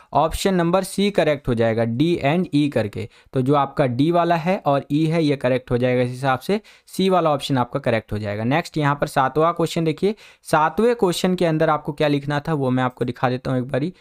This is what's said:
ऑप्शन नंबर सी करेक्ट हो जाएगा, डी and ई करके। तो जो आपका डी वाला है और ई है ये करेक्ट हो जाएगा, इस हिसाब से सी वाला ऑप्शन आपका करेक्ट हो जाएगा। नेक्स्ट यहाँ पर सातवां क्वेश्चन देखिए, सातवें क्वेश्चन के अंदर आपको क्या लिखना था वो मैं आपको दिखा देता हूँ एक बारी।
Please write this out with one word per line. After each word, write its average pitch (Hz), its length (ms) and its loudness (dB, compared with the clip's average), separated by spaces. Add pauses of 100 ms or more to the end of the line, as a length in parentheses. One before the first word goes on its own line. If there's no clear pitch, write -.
(140)
ऑप्शन 160 400 0
नंबर 175 300 2
सी 202 260 0
करेक्ट 156 380 0
हो 123 60 0
जाएगा, 113 300 0
डी 135 420 0
and 170 280 0
ई 147 140 2
करके। 107 400 -4 (240)
तो 131 100 0
जो 135 120 2
आपका 139 340 0
डी 131 220 0
वाला 170 260 2
है 175 200 0 (100)
और 139 260 2
ई 156 140 2
है 165 180 2
ये 143 140 2
करेक्ट 127 320 -2
हो 123 80 2
जाएगा, 123 240 2
इस 123 80 -2
हिसाब 127 300 -2
से 208 200 -2 (280)
सी 190 200 0
वाला 170 240 2
ऑप्शन 139 260 -2
आपका 123 220 -4
करेक्ट 117 320 -2
हो 104 60 -6
जाएगा। 104 280 -6
नेक्स्ट 147 320 -2
यहाँ 143 180 0
पर 151 120 -2
सातवां 151 460 0
क्वेश्चन 165 300 -2
देखिए, 170 300 -2 (280)
सातवें 165 540 2
क्वेश्चन 185 380 0
के 175 120 0
अंदर 160 240 2
आपको 151 220 -2
क्या 147 160 0
लिखना 143 320 0
था 165 140 -4
वो 135 160 0
मैं 127 140 2
आपको 127 200 -4
दिखा 123 260 -2
देता 127 200 -4
हूँ 127 100 0
एक 123 80 -8
बारी। 139 320 -4